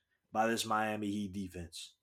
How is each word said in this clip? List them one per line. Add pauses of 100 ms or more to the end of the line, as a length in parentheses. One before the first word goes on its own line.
(340)
by
this
Miami
Heat
defense.